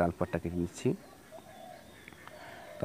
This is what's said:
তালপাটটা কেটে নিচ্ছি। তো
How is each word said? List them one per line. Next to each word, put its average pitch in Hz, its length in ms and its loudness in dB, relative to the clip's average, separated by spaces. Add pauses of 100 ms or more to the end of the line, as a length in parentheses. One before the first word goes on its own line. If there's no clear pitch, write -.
তালপাটটা 87 420 6
কেটে 85 200 2
নিচ্ছি। - 260 2 (1900)
তো - 80 2